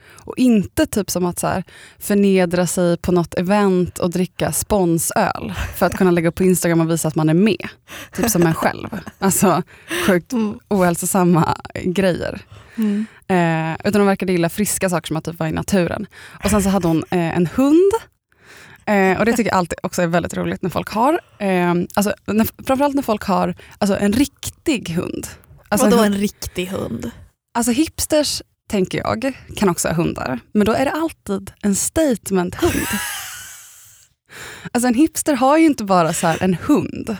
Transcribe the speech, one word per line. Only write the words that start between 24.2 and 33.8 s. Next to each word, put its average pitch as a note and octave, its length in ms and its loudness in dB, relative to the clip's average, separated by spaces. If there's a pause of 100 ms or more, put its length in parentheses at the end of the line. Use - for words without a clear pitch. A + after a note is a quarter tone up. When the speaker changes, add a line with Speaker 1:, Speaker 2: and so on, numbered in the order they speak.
Speaker 1:
hund. - 360 -6 (420)
Alltså, G#3 180 2
Speaker 2:
Vadå G3 100 6
Speaker 1:
en G3+ 60 6
hund G#3 120 2
Speaker 2:
en G3 60 -4
riktig - 460 -6
hund? A#3 440 -8 (440)
Speaker 1:
Alltså, A#3+ 180 0
hipsters, D4+ 680 0 (280)
tänker F#3 280 -2
jag, C4 340 -2 (240)
kan - 120 2
också - 200 -2
ha D3+ 60 -2
hundar. E3+ 460 -4 (120)
Men G#3 140 2
då G#3+ 60 2
är C4 120 0
det C#4+ 80 -2
alltid C#4+ 600 -8 (100)
en G3+ 120 0
statement-hund. G3 1160 -2
Speaker 2:
<laughs> G3+ 60 -6 (1700)